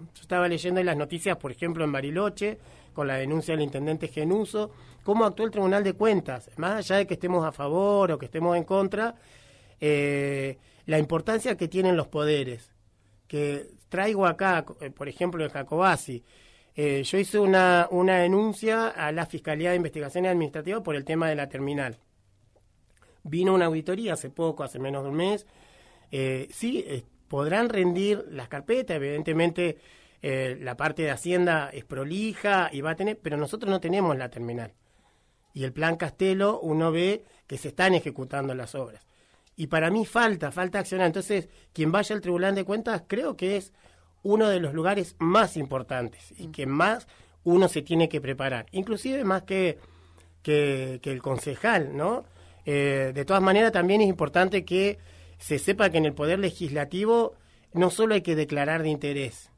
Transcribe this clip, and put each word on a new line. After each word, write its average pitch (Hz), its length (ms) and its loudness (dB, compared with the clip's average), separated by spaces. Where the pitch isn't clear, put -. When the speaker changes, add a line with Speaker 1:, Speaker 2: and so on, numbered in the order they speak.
Speaker 1:
Yo - 80 -20
estaba 180 260 0
leyendo 180 320 0
en 180 60 2
las 170 100 2
noticias, 160 420 -2
por 135 140 -8
ejemplo, 165 320 -4
en 151 80 0
Bariloche, 190 680 -4
con 143 140 -4
la 135 80 -2
denuncia 151 400 -2
del 151 80 0
intendente 147 440 -4
Genuso, 208 600 -2
cómo 214 220 4
actuó 214 220 0
el 214 40 -8
Tribunal 202 320 2
de 196 100 0
Cuentas, 185 640 0
más 180 180 -2
allá 196 220 0
de 196 100 4
que 175 80 -4
estemos 180 280 0
a 156 80 -2
favor 185 600 2
o 147 80 -2
que 135 60 -12
estemos 165 300 0
en 170 100 0
contra, 196 500 0
eh, 143 800 0
la 156 140 2
importancia 175 580 0
que 170 100 -2
tienen 180 300 2
los 147 100 0
poderes, 143 640 -2
que 147 440 -4
traigo 196 380 2
acá, 175 360 2
eh, 139 120 -10
por 143 180 -10
ejemplo, 175 340 -2
en 143 60 -4
Jacobasi, 151 720 0
eh, 143 280 0
yo 156 140 -2
hice 196 220 0
una, 185 500 6
una 185 280 4
denuncia 208 720 2
a 156 220 -4
la 165 140 -4
Fiscalía 156 460 -4
de 180 60 2
Investigaciones 170 540 -2
Administrativas 165 500 -2
por 156 140 -4
el 143 80 -4
tema 160 260 0
de 156 60 0
la 143 140 -4
terminal. 139 480 -4
Vino 180 300 2
una 180 120 6
auditoría 175 480 -2
hace 139 160 -8
poco, 156 340 -4
hace 127 160 -10
menos 135 240 -4
de 139 60 -8
un 143 60 -4
mes. 196 300 0
Eh, 131 400 -4
sí, 247 360 -4
eh, 127 160 -8
podrán 170 420 0
rendir 196 600 0
las 135 180 -12
carpetas, 180 500 -2
evidentemente, 156 800 0
eh, 131 380 -4
la 123 140 -8
parte 147 280 -2
de 147 80 0
Hacienda 170 600 0
es 143 140 -14
prolija 185 840 -2
y 139 100 -6
va 156 100 -2
a 160 40 -4
tener, 214 240 -2
pero 151 180 -6
nosotros 202 320 -4
no 190 100 2
tenemos 170 380 0
la 127 120 -6
terminal. 117 440 -10
Y 131 120 -6
el 127 80 -6
Plan 160 220 0
Castelo, 190 640 0
uno 160 320 0
ve 185 320 0
que 135 140 -10
se - 80 -10
están 185 260 2
ejecutando 135 600 -2
las 123 180 -10
obras. - 320 -12
Y 160 120 -6
para 160 240 2
mí 214 160 0
falta, 202 440 0
falta 180 280 -4
accionar. 185 260 0
Entonces, 165 440 -2
quien 156 200 0
vaya 202 240 0
al 202 60 -4
Tribunal 180 340 0
de 190 80 -2
Cuentas, 208 440 -4
creo 196 300 -4
que 190 200 -2
es 190 160 -12
uno 214 240 4
de 185 140 2
los 143 120 -2
lugares 175 460 -2
más 180 380 4
importantes 131 800 -6
y 170 100 -14
Speaker 2:
Mm. 156 60 -14
Speaker 1:
que 143 120 -8
más 170 420 0
uno 175 240 6
se 156 140 -4
tiene 165 260 2
que 156 140 -4
preparar, 131 500 -4
inclusive 226 540 -4
más 190 180 0
que, 185 360 0
que, 139 600 0
que - 100 -6
el 131 100 -6
concejal, 143 760 -2
¿no? 196 260 -2
Eh, 139 480 0
de 139 120 -4
todas 190 180 4
maneras, 214 300 6
también 190 260 4
es 214 80 6
importante 180 560 2
que 196 340 0
se 143 200 -2
sepa 196 300 2
que 160 80 0
en 160 80 4
el 147 80 0
Poder 160 260 0
Legislativo 180 920 0
no 175 160 4
solo 220 240 2
hay 196 80 2
que 160 160 0
declarar 151 440 0
de 156 80 0
interés 143 680 -4